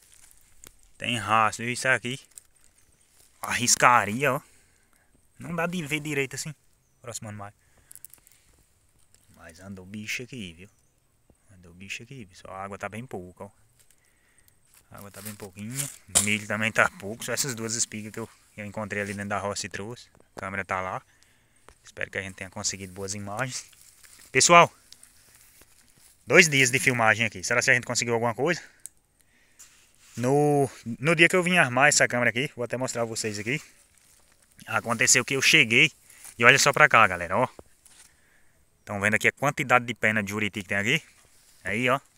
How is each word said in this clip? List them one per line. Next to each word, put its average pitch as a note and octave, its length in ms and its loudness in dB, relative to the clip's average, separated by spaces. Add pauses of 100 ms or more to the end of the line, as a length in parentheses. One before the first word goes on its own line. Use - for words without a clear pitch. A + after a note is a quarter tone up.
(960)
Tem A#2 200 -4
rastro, G#2+ 460 2
viu A#2+ 100 -4
isso B2+ 140 -6
aqui? B2 320 -2 (1300)
Arriscaria, A#2+ 880 2
ó. C#3 80 -4 (960)
Não C#3+ 180 -12
dá E3+ 120 -2
de F3 180 -6
ver D3+ 140 -4
direito C#3 360 -4
assim. D3+ 180 -10 (440)
Aproximando A2 400 -14
mais. G2+ 160 -16 (1800)
Mas E2+ 240 -20
andou F#2+ 260 -16
bicho G#2+ 380 -10
aqui, A2 300 -14
viu? F2+ 160 -20 (840)
Andou F2 180 -20
bicho F#2+ 300 -14
aqui, A#2+ 240 -18
pessoal. F#2 300 -18
A F#2+ 80 -10
água G2 160 -10
tá G2+ 100 -8
bem A2 160 -12
pouca, F#2 380 -14
ó. G2+ 80 -16 (1400)
A G#2+ 80 -20
água G2 140 -20
tá G2 100 -18
bem G#2 140 -14
pouquinha. G#2+ 540 -12 (300)
O G2 40 4
milho G#2 240 -2
também A2 240 -2
tá A#2+ 180 4 (100)
pouco. G2 240 -12
Só B2 100 -6
essas B2+ 200 -4
duas A2+ 220 -8
espigas G#2+ 360 -8
que G#2 80 -12
eu, A2+ 80 -8 (260)
que G#2+ 80 -14
eu G#2 40 -12
encontrei G#2 380 -6
ali G2+ 100 -6
dentro G2+ 160 -8
da G2+ 80 -2
roça G2+ 300 -6
e - 20 -18
trouxe. A2 400 -14 (260)
A - 40 -18
câmera F#2+ 260 -8
tá F#2+ 160 -4
lá. F#2+ 180 -8 (840)
Espero - 260 -10
que - 80 -10
a G2+ 60 -4
gente F#2+ 100 -14
tenha F#2 160 -14
conseguido F#2+ 440 -10
boas G2 200 -10
imagens. G#2 500 -8 (680)
Pessoal, E3+ 420 8 (1500)
dois E3 240 6
dias C3+ 220 4
de C3 80 0
filmagem A2+ 480 2
aqui. G2 160 -12
Será A#2+ 180 0
que B2+ 80 2
a C3 60 6
gente B2 100 0
conseguiu A#2+ 300 -2
alguma A#2 180 0
coisa? D3+ 260 -2 (1600)
No, C#3+ 540 2 (280)
no D#3 160 0
dia E3 140 6
que F3 80 0
eu F#3 80 2
vim F3+ 140 0
armar C3+ 320 4
essa C#3 180 4
câmera A#2+ 220 0
aqui, B2 260 -4
vou A#2+ 80 -8
até A#2+ 140 -6
mostrar A#2+ 240 -6
pra A2+ 80 -4
vocês A2 280 -6
aqui. A2+ 240 -6 (1040)
Aconteceu A#2 600 0
que C3+ 100 -2
eu C3 60 -2
cheguei C3+ 500 4 (480)
e A#2+ 60 4
olha C3 120 8
só C#3+ 140 4
pra D3+ 160 6
cá, A#2 180 8
galera, F2+ 320 -2
ó. B2 100 2 (1400)
Tão G2+ 160 -8
vendo G#2 140 4
aqui A2 120 2
a A2 60 4
quantidade B2+ 520 2
de A#2+ 80 -6
pena A2 300 0
de F#2+ 60 -6
juriti G#2 320 -4
que F#2 80 -12
tem G2+ 80 -2
aqui? A#2+ 260 0 (600)
Aí, A2 240 -2
ó, C3+ 100 0 (180)